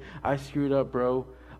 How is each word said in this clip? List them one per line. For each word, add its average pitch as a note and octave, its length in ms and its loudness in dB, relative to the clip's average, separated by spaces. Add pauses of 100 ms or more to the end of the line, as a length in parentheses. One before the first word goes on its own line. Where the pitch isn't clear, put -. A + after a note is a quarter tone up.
(240)
"I C#3 120 2
screwed C#3 380 0
up, C3 180 4
bro. B2+ 340 2 (340)